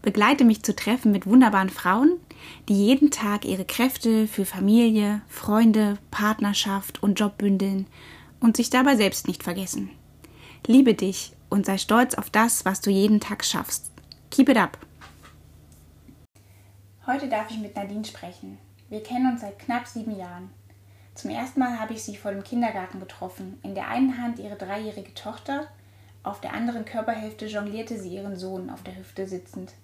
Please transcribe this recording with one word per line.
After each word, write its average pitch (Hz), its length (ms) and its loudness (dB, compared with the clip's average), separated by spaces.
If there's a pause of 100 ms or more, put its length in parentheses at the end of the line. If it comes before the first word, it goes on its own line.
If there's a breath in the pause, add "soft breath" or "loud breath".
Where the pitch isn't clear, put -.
Begleite 233 420 4
mich 220 180 6
zu 202 140 -2
Treffen 233 340 0
mit 196 160 0
wunderbaren 202 440 6
Frauen, 262 500 2 (480 loud breath)
die 202 60 4 (120)
jeden 269 240 6
Tag 208 360 -4
ihre 190 180 -4
Kräfte 226 640 0
für 208 180 -2
Familie, 208 840 4
Freunde, 214 720 4 (140)
Partnerschaft 208 920 -2
und 208 160 2
Job 202 200 0
bündeln 196 480 0 (540 loud breath)
und 226 180 4
sich 233 100 0
dabei 262 280 4
selbst 202 300 2
nicht - 160 -4
vergessen. 190 460 -8 (800 loud breath)
Liebe 247 260 8
dich - 400 -2 (160)
und 196 160 2
sei 190 140 0
stolz 240 360 4
auf - 140 -8
das, 226 380 0
was 190 160 -2
du 202 80 0
jeden 202 300 4
Tag - 220 -8
schaffst. - 480 -6 (400)
Keep 269 200 4
it 233 80 6
up! - 180 0 (2250 soft breath)
Heute 277 220 -4
darf 226 220 -4
ich 220 80 -10
mit 208 160 -12
Nadine 208 300 -8
sprechen. 190 540 -16 (320)
Wir 214 120 -10
kennen 254 300 0
uns 233 80 -6
seit 202 180 -14
knapp - 280 -6
sieben 214 320 -10
Jahren. 180 320 -14 (640 soft breath)
Zum - 160 -12
ersten 254 300 -6
Mal 247 180 -2
habe 220 160 -8
ich 220 80 -12
sie 202 140 -12
vor 202 160 -10
dem 202 100 -10
Kindergarten 202 560 -6
getroffen. 185 640 -16
In 196 140 -10
der - 100 -8
einen 254 340 0
Hand 233 200 -6
ihre 208 160 -12
dreijährige 208 580 -10
Tochter, 277 540 -10 (560 soft breath)
auf 202 160 -10
der - 140 -12
anderen 233 300 -6
Körperhälfte 220 640 -8
jonglierte 214 540 -8
sie 185 160 -12
ihren 196 200 -10
Sohn 185 320 -10
auf 175 140 -16
der 185 140 -16
Hüfte 190 320 -12
sitzend. 185 560 -12